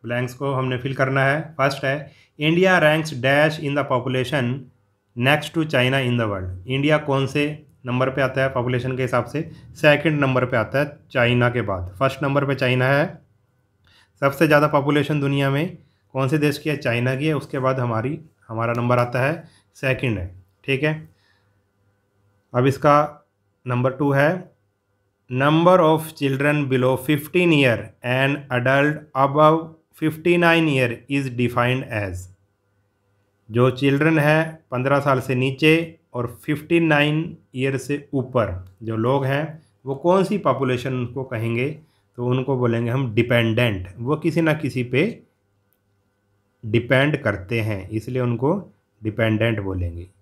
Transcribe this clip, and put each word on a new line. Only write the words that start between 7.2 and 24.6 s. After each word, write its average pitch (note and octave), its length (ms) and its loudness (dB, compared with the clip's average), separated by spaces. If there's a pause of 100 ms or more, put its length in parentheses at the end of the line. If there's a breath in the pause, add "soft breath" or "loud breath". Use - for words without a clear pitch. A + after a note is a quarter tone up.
से D3 400 -4 (180)
नंबर B2+ 240 0
पे C#3+ 120 -2
आता C3 200 0
है C3+ 80 2
पॉपुलेशन B2+ 480 -2
के C3 40 -4
हिसाब B2 240 -2
से? - 260 -8 (240 loud breath)
सेकंड D3+ 440 2
नंबर B2+ 260 2
पे B2 120 -2
आता A2+ 220 0
है D3 200 -4 (120)
चाइना A#2+ 380 4
के A#2+ 120 -2
बाद। F#2+ 380 -6
फर्स्ट C3+ 240 -2
नंबर C#3 220 0
पे C3+ 100 -2
चाइना B2+ 300 0
है, C#3 360 0 (1000 soft breath)
सबसे C#3+ 280 2
ज़्यादा D3 200 6
पॉपुलेशन D3 520 0
दुनिया C#3 300 0
में E3 280 -2 (360 soft breath)
कौन C3+ 140 -2
से D#3 100 0
देश D3 200 0
की D3+ 120 -6
है? D3 80 -2
चाइना B2+ 380 0
की C#3+ 120 -2
है। D#3 60 0
उसके C#3+ 260 -6
बाद C3 200 0
हमारी, A#2+ 420 -2 (260)
हमारा A#2 260 -4
नंबर A#2+ 240 2
आता B2 240 0
है D#3+ 220 -2 (320 loud breath)
सेकंड B2+ 440 -2
है, F2+ 160 -10 (300)
ठीक C3+ 180 -2
है। D#3 260 -4 (1500)
अब B2 100 2
इसका D3 600 2 (420)
नंबर B2 240 0
टू C#3+ 200 -2
है, D#3 400 0 (800)